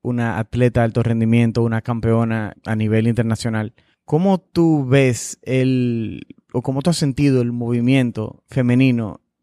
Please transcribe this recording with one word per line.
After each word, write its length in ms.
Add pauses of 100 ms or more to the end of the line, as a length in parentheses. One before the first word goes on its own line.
una 360
atleta 420
de 40
alto 180
rendimiento, 600
una 180
campeona 720 (120)
a 100
nivel 320
internacional, 640 (320)
¿cómo 340
tú 480
ves 560
el, 840 (260)
o 80
cómo 220
tú 80
has 80
sentido 420
el 120
movimiento 960
femenino 760 (200)